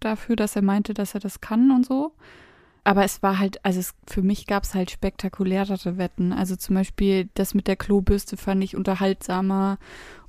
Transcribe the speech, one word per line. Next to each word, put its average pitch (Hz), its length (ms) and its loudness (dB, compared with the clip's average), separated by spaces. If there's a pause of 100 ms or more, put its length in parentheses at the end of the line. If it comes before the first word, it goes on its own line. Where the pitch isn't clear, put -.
dafür, 220 340 -2
dass 214 220 0
er 202 60 0
meinte, 202 320 2
dass 202 180 -4
er 202 80 -6
das - 220 -10
kann 240 300 4
und 247 120 6
so. 277 300 -2 (680)
Aber 202 200 6
es - 180 -2
war 196 160 2
halt, 196 280 -2
also 185 140 2
es, - 140 -8 (120)
für - 160 -2
mich 202 240 0
gab's 202 280 -2
halt 185 160 -2
spektakulärere 190 1080 -2
Wetten. 180 340 -2
Also 185 240 -2
zum - 180 -2
Beispiel 190 600 2
das 190 180 -2
mit 202 140 0
der 190 100 2
Klobürste 202 640 0
fand 190 260 0
ich 190 100 -6
unterhaltsamer 190 1040 0 (500)